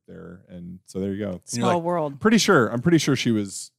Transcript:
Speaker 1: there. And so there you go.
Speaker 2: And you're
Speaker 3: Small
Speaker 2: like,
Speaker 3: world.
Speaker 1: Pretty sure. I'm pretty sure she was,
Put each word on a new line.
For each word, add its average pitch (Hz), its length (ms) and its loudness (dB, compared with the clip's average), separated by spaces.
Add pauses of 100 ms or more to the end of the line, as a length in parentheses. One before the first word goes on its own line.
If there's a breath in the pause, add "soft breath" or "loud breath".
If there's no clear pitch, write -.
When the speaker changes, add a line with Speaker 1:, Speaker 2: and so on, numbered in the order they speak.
Speaker 1:
there. 87 400 -20
And 90 380 -16
so - 140 -12
there 98 140 -4
you 98 120 -8
go. 95 60 -6
Speaker 2:
And 90 100 -12 (120)
you're 120 100 -6
Speaker 3:
Small 120 120 2
Speaker 2:
like, 170 80 -4
Speaker 3:
world. 156 380 -4
Speaker 1:
Pretty 220 160 4
sure. 160 320 4
I'm 120 120 -4
pretty 170 160 4
sure 143 200 2
she 120 140 0
was, 104 480 -4